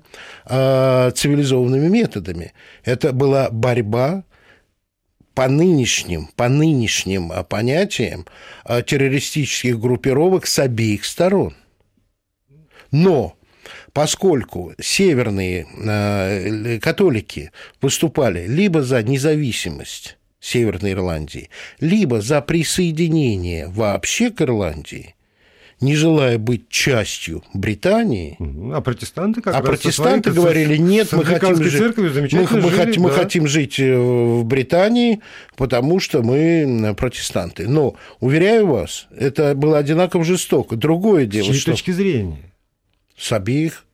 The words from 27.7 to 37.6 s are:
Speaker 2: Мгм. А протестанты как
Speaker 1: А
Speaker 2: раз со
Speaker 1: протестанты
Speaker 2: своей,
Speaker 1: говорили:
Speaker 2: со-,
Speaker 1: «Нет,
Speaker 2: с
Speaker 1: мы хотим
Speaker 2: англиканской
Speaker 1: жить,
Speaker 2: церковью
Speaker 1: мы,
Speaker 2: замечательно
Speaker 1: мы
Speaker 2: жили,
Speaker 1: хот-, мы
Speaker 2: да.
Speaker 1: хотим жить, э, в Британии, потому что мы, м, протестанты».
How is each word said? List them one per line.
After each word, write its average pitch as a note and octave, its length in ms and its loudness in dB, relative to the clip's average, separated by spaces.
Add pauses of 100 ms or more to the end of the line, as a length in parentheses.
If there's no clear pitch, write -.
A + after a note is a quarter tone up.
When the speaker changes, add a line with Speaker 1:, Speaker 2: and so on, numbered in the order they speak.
Speaker 2:
Мгм. E2+ 340 -10
А D3 80 -4
протестанты G3+ 600 -4
как F#3 140 -2
Speaker 1:
А - 20 2
Speaker 2:
раз C3+ 80 -2
со C3+ 60 0
Speaker 1:
протестанты E3+ 600 0
Speaker 2:
своей, E3 100 2
Speaker 1:
говорили: D#3 360 4
Speaker 2:
со-, D#3 40 4
Speaker 1:
«Нет, G3 280 4
Speaker 2:
с - 20 -6
Speaker 1:
мы D#3 140 2
хотим F3+ 240 2
Speaker 2:
англиканской E3+ 200 2
Speaker 1:
жить, C#3+ 100 2
Speaker 2:
церковью A3 300 0
Speaker 1:
мы, C#3 60 -4
Speaker 2:
замечательно E3 460 2
Speaker 1:
мы F3 100 4
Speaker 2:
жили, F#3 40 2 (180)
Speaker 1:
хот-, G3 60 0
мы F3 100 4
Speaker 2:
да. C#3 60 0
Speaker 1:
хотим E3+ 320 0
жить, C#3 320 0
э, C3+ 180 2
в A#2+ 480 2
Британии, G3 760 2 (360)
потому C3 420 0
что D3 240 0
мы, B2 140 2 (500)
м, G#2 80 -2
протестанты». F#2+ 720 -6